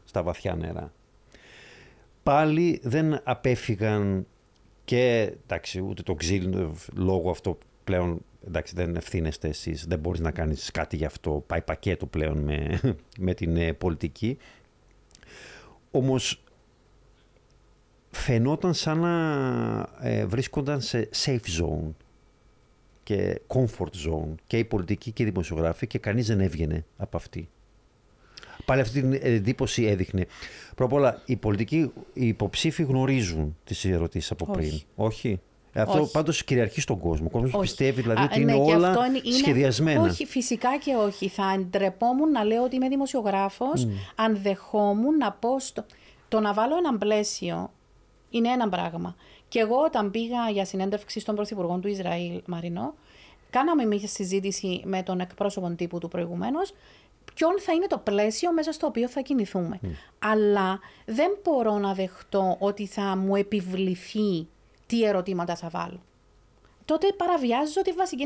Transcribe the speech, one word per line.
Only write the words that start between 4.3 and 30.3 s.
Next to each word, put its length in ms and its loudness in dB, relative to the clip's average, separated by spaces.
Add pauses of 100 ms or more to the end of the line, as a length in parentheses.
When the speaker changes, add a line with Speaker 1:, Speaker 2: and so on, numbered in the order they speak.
Speaker 1:
και, 480 2 (100)
εντάξει, 380 -6
ούτε 220 -6
το 120 -2
ξύλινο 560 0 (240)
λόγο 340 2
αυτό 280 -4 (260)
πλέον, 360 0 (280)
εντάξει, 280 -6
δεν 200 -2
ευθύνεστε 520 -4
εσείς, 400 -6
δεν 120 -2
μπορείς 200 -2
να 120 0
κάνεις 400 -4
κάτι 240 -4
γι' 100 -2
αυτό, 420 -4
πάει 140 -2
πακέτο 440 -4
πλέον 320 -2
με, 420 -2 (100)
<laughs> 60 0 (240)
με 140 0
την, 240 0
ε, 160 0
πολιτική. 640 -4 (1500)
Όμως, 520 0 (1700)
φαινόταν 640 2
σαν 260 0
να, 920 0 (120)
ε, 240 0
βρίσκονταν 560 -2
σε 280 -2 (160)
safe 360 0
zone 300 -2 (1120)
και 440 0
comfort 600 -2
zone 260 -4 (140)
και 100 0
οι 80 2
πολιτικοί 460 -4
και 120 -2
οι 20 2
δημοσιογράφοι 640 -2
και 120 -6
κανείς 280 0
δεν 120 2
έβγαινε 460 0 (120)
από 200 -6
αυτή. 320 -10 (1160)
Πάλι 160 4
αυτή 200 0
την 200 2
εντύπωση 600 2
έδειχνε. 420 2 (500)